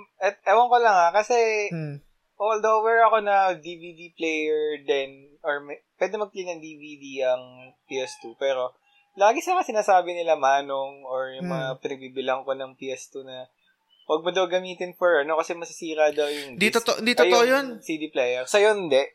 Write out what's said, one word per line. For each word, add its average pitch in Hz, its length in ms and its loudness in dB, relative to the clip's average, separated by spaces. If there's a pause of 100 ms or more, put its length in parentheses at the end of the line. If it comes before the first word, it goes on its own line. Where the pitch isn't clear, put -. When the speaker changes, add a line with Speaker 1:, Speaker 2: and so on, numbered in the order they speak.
(180)
Speaker 1:
et-, 196 260 -2
ewan 226 240 4
ko 240 120 4
lang 220 180 6
ah, 170 160 6
kasi 214 240 2 (320)
Speaker 2:
Mm. 156 260 -8 (400)
Speaker 1:
although 214 460 2
aware 226 240 6
ako 220 160 4
na 196 320 2
D 156 160 -10
V 165 140 -14 (100)
D 160 80 -20 (160)
player 156 440 -2 (200)
din, 139 460 -4 (120)
or 143 220 -4
may, 143 160 -14 (180)
pwede 190 220 -4
mag-play 202 320 -8
ng 165 80 -8
D 156 160 -16
V 147 100 -20 (140)
D 139 80 -20 (160)
ang 127 220 0 (400)
P 135 180 -8
S 127 160 -10
two, 117 180 -16
pero 131 380 -2 (400)
lagi 214 260 2
sa 359 140 -4
akin 349 220 -2
sinasabi 185 400 2
nila, 165 180 0
Manong, 139 680 -2
or 131 280 -6
yung 131 160 -10
mga 135 220 -6
Speaker 2:
Hmm. 131 100 -10
Speaker 1:
pinagbibilang 131 600 -4
ko 135 140 -6
ng 131 200 -12
P 135 140 -12
S 127 180 -12
two 135 160 -14
na, 127 240 -16 (560)
"Wag 156 160 -2
mo 175 120 -4
daw 185 160 0
gamitin 180 440 -6
for 175 300 2
ano, 156 160 0
kasi 160 160 -4
masisira 160 560 -2
daw 147 160 -2
yung 143 300 -8
Speaker 2:
Di 196 120 0
Speaker 1:
disc." 226 140 0
Speaker 2:
toto-, - 180 -2
di 226 140 0
Speaker 1:
Ay, 240 60 0
Speaker 2:
totoo 247 260 6
Speaker 1:
yung 262 240 2
Speaker 2:
yun. 226 140 -16
Speaker 1:
C 160 120 -6
D 151 140 -8
player. 127 340 -2
Sa'yo, 202 300 4
hindi? 160 260 2 (160)